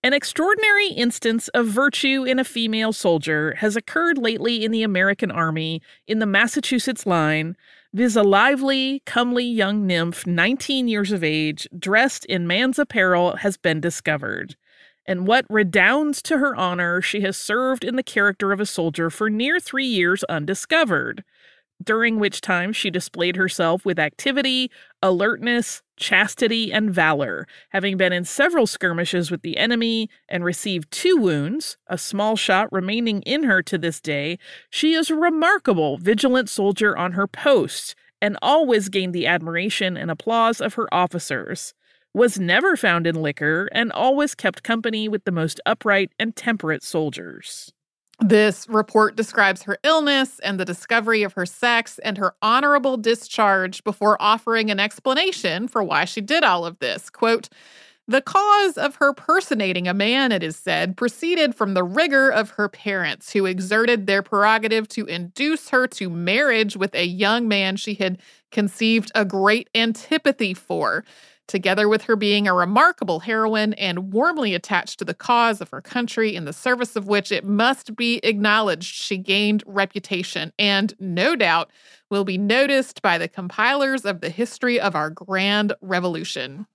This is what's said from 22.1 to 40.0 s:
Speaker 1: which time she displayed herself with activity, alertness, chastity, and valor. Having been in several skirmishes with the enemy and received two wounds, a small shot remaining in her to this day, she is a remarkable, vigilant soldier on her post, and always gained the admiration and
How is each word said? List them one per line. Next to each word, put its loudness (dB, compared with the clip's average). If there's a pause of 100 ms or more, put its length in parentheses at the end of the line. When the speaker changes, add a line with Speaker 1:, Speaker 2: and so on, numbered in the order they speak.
Speaker 1:
which -2
time -2
she -4
displayed -2
herself 0
with 0
activity, 0 (320)
alertness, 0 (160)
chastity, 0
and 0
valor. 0 (220)
Having -2
been 2
in -2
several 2
skirmishes -2
with -6
the -6
enemy 0 (160)
and -4
received -4
two 2
wounds, 0 (100)
a -6
small -2
shot 2
remaining -2
in 0
her 4
to -4
this -4
day, -4 (320)
she 2
is 0
a 0
remarkable, 2
vigilant 2
soldier 2
on -2
her 0
post, 0 (260)
and -2
always 4
gained -2
the -2
admiration -2
and -6